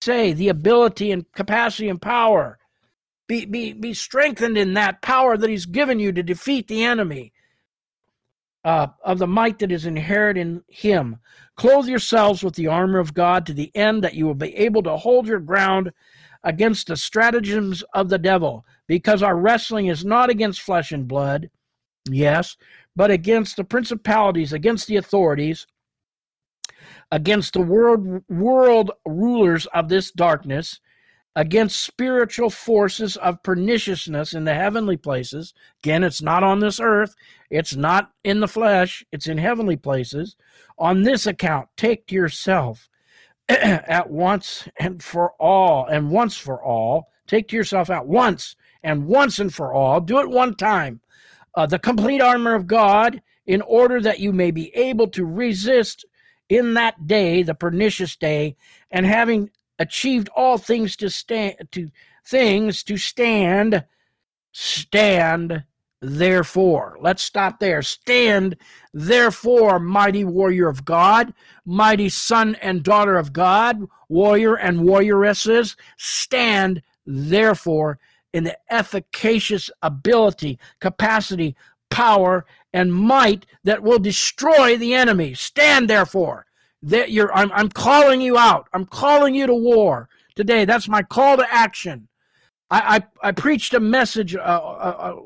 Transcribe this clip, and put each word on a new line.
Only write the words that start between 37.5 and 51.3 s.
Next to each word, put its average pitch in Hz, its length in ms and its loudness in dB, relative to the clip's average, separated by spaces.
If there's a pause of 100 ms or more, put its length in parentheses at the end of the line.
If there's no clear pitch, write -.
not 170 360 -2 (120)
in 202 160 -2
the 214 80 0
flesh. 196 640 0
It's 147 160 -12
in 160 100 -6
heavenly 202 400 -2
places. 139 580 -8 (420)
"On 185 260 0
this 254 240 0
account, 160 500 -4
take 220 300 -2
to 190 80 -6
yourself 165 760 -4 (300)
<clears throat> - 300 -12
at 175 600 0
once 180 580 -4 (120)
and 175 240 -8
for 170 300 -2
all, 165 520 2
and 147 240 -2
once 214 260 0
for 131 280 -10
all, 120 480 -2 (160)
take 220 220 -2
to - 60 -6
yourself 185 340 -2
at 151 180 -6
once 208 480 0 (280)
and 151 220 -4
once 254 320 2
and 202 160 -4
for 131 200 -6
all," 135 280 2
do 208 180 0
it 277 100 0
one 247 260 0
time, 170 460 -2 (520)